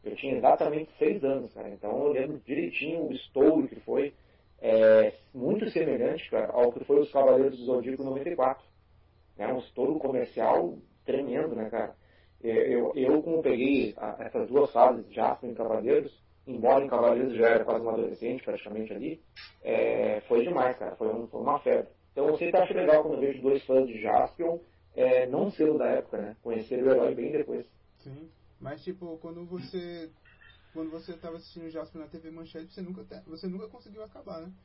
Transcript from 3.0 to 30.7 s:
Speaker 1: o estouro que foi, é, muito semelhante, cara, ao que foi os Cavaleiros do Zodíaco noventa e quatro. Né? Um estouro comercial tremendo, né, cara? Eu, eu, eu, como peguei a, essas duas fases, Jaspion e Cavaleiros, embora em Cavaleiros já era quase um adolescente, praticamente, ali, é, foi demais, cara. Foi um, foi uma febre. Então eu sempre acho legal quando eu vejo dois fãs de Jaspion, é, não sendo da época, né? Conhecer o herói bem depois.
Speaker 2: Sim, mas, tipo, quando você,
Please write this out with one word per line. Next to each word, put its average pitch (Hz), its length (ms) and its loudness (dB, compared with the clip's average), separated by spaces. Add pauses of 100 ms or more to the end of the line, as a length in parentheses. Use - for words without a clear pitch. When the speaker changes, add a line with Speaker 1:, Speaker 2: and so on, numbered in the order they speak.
Speaker 1:
o 131 40 -6
estouro 139 540 4
que 113 140 -14
foi, 127 340 -2 (460)
é, 110 520 8 (220)
muito 165 360 -2
semelhante, 143 600 -2
cara, 107 220 -2
ao 120 200 4
que 135 120 -10
foi 143 160 4
os 147 100 0
Cavaleiros 135 480 4
do 120 60 -14
Zodíaco 127 400 -4
noventa 139 260 -6
e 170 60 -4
quatro. 131 280 -2 (720)
Né? 104 160 -4
Um 131 60 -2
estouro 139 400 -2
comercial 131 800 0 (260)
tremendo, 135 520 -2
né, 110 120 -6
cara? 110 260 -6 (460)
Eu, 113 140 -2
eu, 120 400 2
eu, 147 280 2
como 160 200 -2
peguei 127 540 0
a, 107 240 -8
essas 113 280 -6
duas 139 240 2
fases, 117 400 4
Jaspion 123 380 -2
e 113 60 -10
Cavaleiros, 113 600 0 (300)
embora 131 380 2
em - 40 -6
Cavaleiros 123 480 2
já 117 120 6
era 113 160 4
quase 117 200 -2
um 113 60 -2
adolescente, 113 540 -4
praticamente, 107 480 -8
ali, 139 280 -10 (440)
é, 113 640 0
foi 120 160 4
demais, 131 340 0
cara. - 160 -10
Foi 110 140 -4
um, 117 180 -4
foi - 140 -12
uma 143 180 0
febre. 117 320 0 (220)
Então 143 160 0
eu 156 100 0
sempre 175 220 2
acho 185 120 2
legal 156 300 4
quando 151 120 -2
eu 135 60 -4
vejo 131 220 -2
dois 135 240 2
fãs 131 220 4
de 110 120 -12
Jaspion, 165 580 0 (360)
é, 127 320 4
não 175 240 -2
sendo 156 260 2
da 127 120 0
época, 127 300 -2
né? 107 220 -10
Conhecer 117 440 -4
o 131 40 4
herói 131 280 4
bem 117 160 -6
depois. 120 340 -4 (320)
Speaker 2:
Sim, 147 320 -18 (300)
mas, 139 220 -14
tipo, 180 360 -12
quando 170 260 -14
você, 170 680 -12 (640)